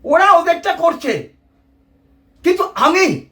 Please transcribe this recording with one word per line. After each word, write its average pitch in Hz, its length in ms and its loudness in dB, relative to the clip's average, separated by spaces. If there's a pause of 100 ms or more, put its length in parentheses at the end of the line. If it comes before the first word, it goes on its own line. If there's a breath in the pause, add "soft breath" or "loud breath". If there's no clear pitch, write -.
ওরা 370 260 2
ওদেরটা 339 420 0
করছে, 294 600 -4 (1120)
কিন্তু 359 200 0 (100)
আমি 320 580 0